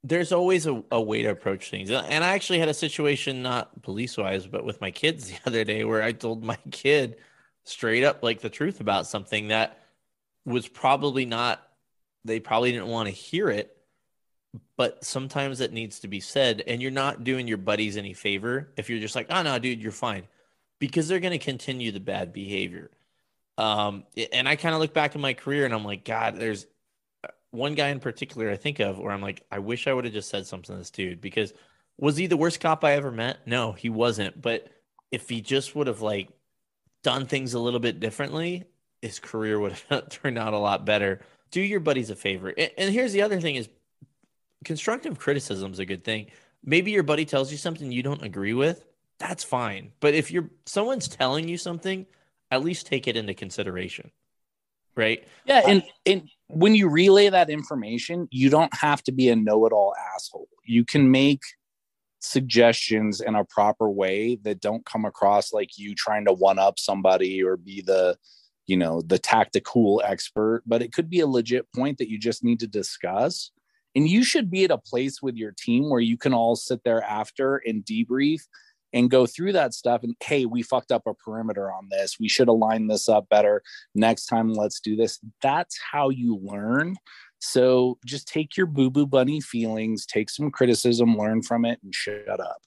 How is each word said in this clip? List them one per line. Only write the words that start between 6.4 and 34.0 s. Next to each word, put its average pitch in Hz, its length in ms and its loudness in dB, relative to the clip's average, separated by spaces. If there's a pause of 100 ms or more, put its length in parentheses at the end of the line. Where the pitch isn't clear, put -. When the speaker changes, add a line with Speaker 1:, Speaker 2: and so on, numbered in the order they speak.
Speaker 1:
my 113 140 -6 (140)
kid 139 460 0 (480)
straight 117 380 -2
up, 135 200 2
like, 117 160 -2
the 110 100 -8
truth 170 300 -6
about 98 280 -2
something 107 420 -6
that 110 300 -2 (680)
was 120 220 -4
probably 139 580 0
not, 117 420 -4 (560)
they 113 160 -4
probably 117 320 0
didn't 113 160 -6
want 113 200 -4
to 95 60 -8
hear 175 360 -4
it, 104 260 -4 (1000)
but - 260 -2
sometimes 135 560 -6
it 127 140 -4
needs 113 260 -10
to 98 80 -16
be 98 140 -10
said. 120 440 0
And 120 160 -4
you're 131 100 -4
not 135 320 -4
doing 127 240 -2
your 110 100 -2
buddies 104 400 -2
any 98 160 -10
favor 117 640 -6
if - 120 -10
you're 117 100 -4
just 107 160 -8
like, 120 140 -6
"Oh, 180 140 0
no, 135 160 -2
dude, 120 220 -6
you're 107 100 -8
fine," 101 320 -6 (560)
because 151 280 -2
they're 185 120 -2
gonna 175 180 -4
continue 127 540 -6
the 98 80 -8
bad 95 340 -6
behavior. 98 560 -8 (680)
Um, 104 460 -2 (120)
a-, 113 160 -6
and 127 160 0
I 151 60 2
kinda 160 240 -2
look 156 140 -2
back 147 200 0
in 147 80 -8
my 135 120 -2
career 139 320 -2
and 120 80 -2
I'm 107 120 -4
like, 101 180 -8
"God," 113 340 -4
there's 110 280 -6 (880)
one 131 240 -4
guy 143 140 0
in 139 100 -4
particular 113 500 -6
I 101 60 -2
think 147 240 -6
of 98 180 -2
where 101 140 -8
I'm 101 100 -6
like, 98 300 -10
"I 104 80 -8
wish 113 280 -6
I 135 60 0
would 127 120 -2
have 110 80 -8
just 104 160 -8
said 98 180 -8
something 95 260 -16
to 92 60 -12
this 87 100 -16
dude," 90 320 -8
because 101 320 -6 (440)
was 143 200 0
he 185 80 -2
the 170 120 0
worst 165 220 0
cop 160 240 0
I 147 100 4
ever 143 180 -2
met? 117 360 -6
No, 117 240 -2
he 104 180 -8
wasn't. 110 520 -2